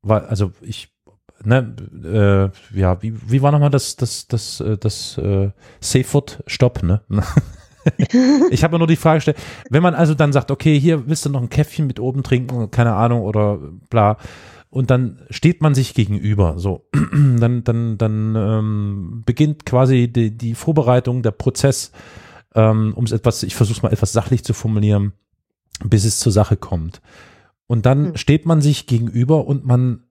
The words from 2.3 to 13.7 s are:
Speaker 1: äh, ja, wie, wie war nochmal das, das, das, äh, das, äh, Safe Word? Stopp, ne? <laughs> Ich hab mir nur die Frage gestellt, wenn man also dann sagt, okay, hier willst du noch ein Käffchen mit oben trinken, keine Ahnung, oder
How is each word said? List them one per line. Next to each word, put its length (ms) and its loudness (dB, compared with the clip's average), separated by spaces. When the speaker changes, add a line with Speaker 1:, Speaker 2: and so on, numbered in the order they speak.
Speaker 1:
äh, 60 -8
ja, 240 2
wie, 100 -6
wie 120 2
war 80 4
nochmal 180 4
das, 260 -2
das, 320 -6
das, 340 -8
äh, 160 -2
das, 420 -6
äh, 320 0
Safe 340 -2
Word? 340 -4
Stopp, 360 -2
ne? 260 0
<laughs> 140 0
Ich 140 2
hab 80 0
mir 80 0
nur 80 2
die 80 4
Frage 220 2
gestellt, 200 0
wenn 140 4
man 100 4
also 220 2
dann 180 2
sagt, 160 0
okay, 300 2
hier 280 0
willst 160 -4
du 60 -4
noch 140 -2
ein 60 -6
Käffchen 360 -2
mit 140 -4
oben 240 -4
trinken, 480 -2
keine 240 2
Ahnung, 260 2
oder 380 0